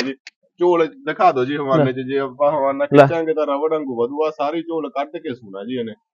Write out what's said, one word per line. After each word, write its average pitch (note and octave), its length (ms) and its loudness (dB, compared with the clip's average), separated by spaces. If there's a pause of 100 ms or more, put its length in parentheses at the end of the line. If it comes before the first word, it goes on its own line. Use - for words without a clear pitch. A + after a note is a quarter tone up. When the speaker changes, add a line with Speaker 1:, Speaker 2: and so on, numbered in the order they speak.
Speaker 1:
ਜੀ। C4+ 60 -4 (480)
ਝੋਲ F3 260 4
ਦਿਖਾ D#3 460 0
ਦਿਓ C3 120 0
ਜੀ C#3+ 120 -2
ਹਵਾਨੇ C#3+ 280 2
Speaker 2:
ਲੈ। C3+ 80 2
Speaker 1:
'ਚ, C3 140 -6
ਜੇ C3+ 120 -2
ਆਪਾਂ C#3 340 0
ਹਵਾਨਾ C#3 400 0
Speaker 2:
ਲੈ। C#3+ 100 10
Speaker 1:
ਖਿੱਚਾਂਗੇ D#3+ 300 2
ਤਾਂ D3+ 140 -2
ਰਬੜ C#3+ 260 -2
ਵਾਂਗੂ C3+ 300 -2
ਵਧੂਆ, D3 280 -2
ਸਾਰੀ D3+ 300 -4
ਝੋਲ D#3+ 300 -6
ਕੱਢ C#3+ 180 -6
ਕੇ D#3 260 -10
ਸੂਣਾ G2+ 300 -14
ਜੀ B2 140 -6
ਇਹਨੇ। A2+ 140 -6 (220)